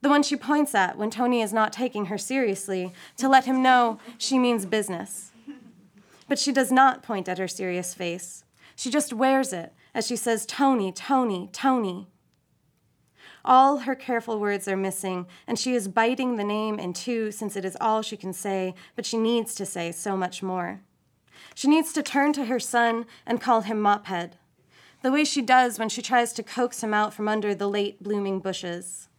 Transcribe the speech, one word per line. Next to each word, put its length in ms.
the 80
one 140
she 120
points 400
at 220
when 120
Tony 320
is 120
not 180
taking 340
her 120
seriously, 760
to 120
let 160
him 160
know 360
she 200
means 280
business. 680
But 100
she 140
does 200
not 320
point 260
at 80
her 100
serious 460
face. 500
She 140
just 240
wears 400
it 200
as 120
she 100
says, 300
"Tony, 460
Tony, 600
Tony." 540
All 360
her 160
careful 440
words 280
are 100
missing, 500
and 100
she 160
is 140
biting 480
the 80
name 340
in 160
two 380
since 240
it 100
is 140
all 220
she 160
can 160
say, 420
but 100
she 120
needs 380
to 100
say 260
so 260
much 260
more. 380
She 120
needs 260
to 100
turn 300
to 120
her 140
son 460
and 160
call 200
him 200
Mophead, 520
the 100
way 120
she 180
does 380
when 100
she 120
tries 320
to 100
coax 400
him 100
out 200
from 140
under 280
the 140
late 320
blooming 380
bushes. 680